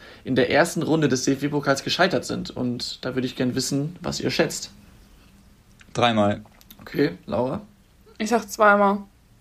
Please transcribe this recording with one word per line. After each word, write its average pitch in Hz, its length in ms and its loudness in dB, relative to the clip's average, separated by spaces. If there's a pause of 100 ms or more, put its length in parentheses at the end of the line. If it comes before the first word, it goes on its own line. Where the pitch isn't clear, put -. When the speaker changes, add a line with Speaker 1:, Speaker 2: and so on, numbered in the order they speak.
(240)
Speaker 1:
in 131 120 -2
der 123 160 4
ersten 165 320 2
Runde 147 260 2
des 127 160 0
D-F-B-Pokals 139 580 0
gescheitert 160 400 0
sind. 120 280 -8
Und 123 520 -6
da 127 120 -6
würde 127 120 -2
ich 123 80 -10
gern 123 200 -2
wissen, 139 460 -4
was 143 200 -6
ihr 127 100 -2
schätzt. - 400 -2 (1200)
Speaker 2:
Dreimal. 110 480 2 (400)
Speaker 1:
Okay, 151 300 0 (140)
Laura? 135 360 -4 (560)
Speaker 3:
Ich 214 120 -4
sag 220 200 0
zweimal. 202 500 4 (420)